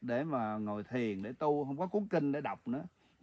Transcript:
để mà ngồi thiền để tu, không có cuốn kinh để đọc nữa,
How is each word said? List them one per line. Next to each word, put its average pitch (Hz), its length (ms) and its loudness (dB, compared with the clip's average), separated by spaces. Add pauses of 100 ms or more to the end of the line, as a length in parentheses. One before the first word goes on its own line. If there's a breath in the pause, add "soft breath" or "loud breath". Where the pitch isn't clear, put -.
để 123 240 0
mà 117 320 0
ngồi 104 280 -2
thiền 110 380 0
để 113 100 -4
tu, 147 320 2
không 139 140 -4
có 185 80 0
cuốn 208 200 0
kinh 151 260 2
để 147 80 0
đọc 107 280 -4
nữa, 139 160 -2 (380 soft breath)